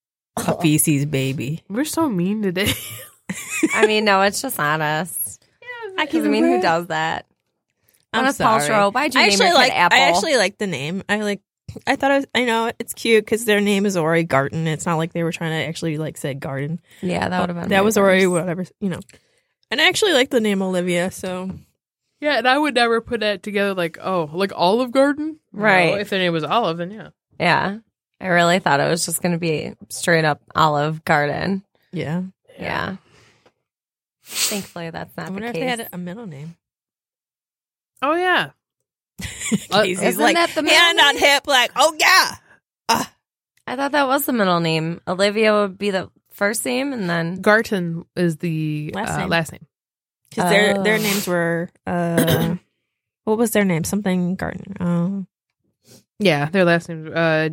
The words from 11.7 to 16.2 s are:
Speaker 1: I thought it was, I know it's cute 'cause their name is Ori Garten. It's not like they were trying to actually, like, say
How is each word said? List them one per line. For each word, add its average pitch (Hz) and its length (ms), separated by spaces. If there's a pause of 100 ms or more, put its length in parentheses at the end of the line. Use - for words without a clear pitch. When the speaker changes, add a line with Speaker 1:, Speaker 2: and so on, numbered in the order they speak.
Speaker 1:
I 262 100
thought 277 160
it 277 40
was, 277 100 (100)
I 247 80
know 226 340
it's - 160
cute 220 320
'cause 226 200
their 208 160
name 202 240
is 190 100
Ori 165 300
Garten. 156 420
It's 156 180
not 170 120
like 165 160
they 170 100
were 165 80
trying 165 200
to 156 140
actually, 160 320
like, 156 200
say 143 160